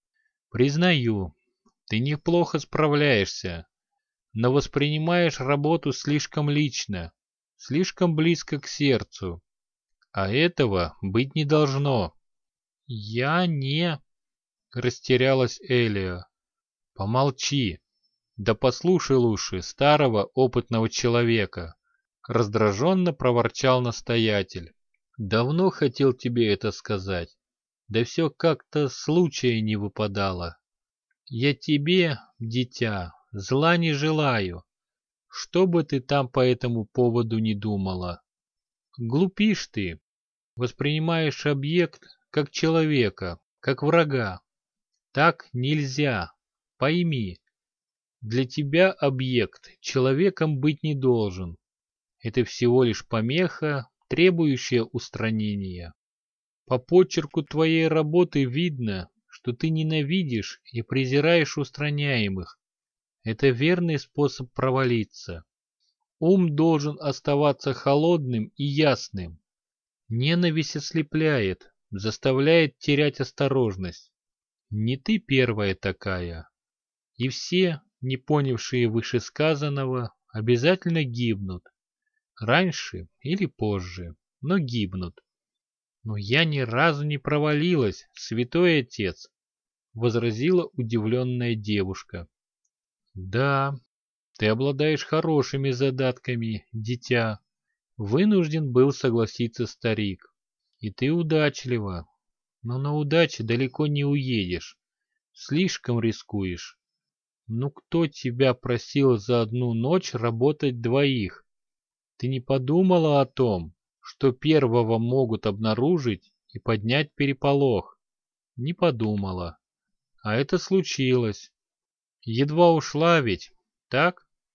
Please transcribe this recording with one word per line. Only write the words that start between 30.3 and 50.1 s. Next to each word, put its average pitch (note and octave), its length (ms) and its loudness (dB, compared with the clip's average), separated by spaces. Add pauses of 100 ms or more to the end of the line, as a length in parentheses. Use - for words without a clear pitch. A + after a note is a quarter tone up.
Я C3 260 0
тебе, D#3 640 2 (220)
дитя, A2+ 720 -4 (180)
зла C#3 460 2
не E3 160 0
желаю, C3+ 680 -2 (640)
что - 400 0
бы E3+ 160 2
ты C#3+ 160 -2
там C#3 300 0
по - 100 -2
этому B2 460 2
поводу A#2 540 0
не A2 160 0
думала. F#2+ 640 -4 (760)
Глупишь F3 720 0
ты, F2 320 -6 (560)
воспринимаешь D#3 880 -2
объект D3+ 580 -2 (260)
как D3 220 -2
человека, D3 880 0 (200)
как C3+ 240 -2
врага. C#3+ 580 2 (720)
Так E3 420 2
нельзя, C3 800 -2 (440)
пойми. C#3+ 640 -2 (800)
Для A#2+ 240 -2
тебя D#3 460 2
объект B2+ 800 -2 (120)
человеком D3 800 0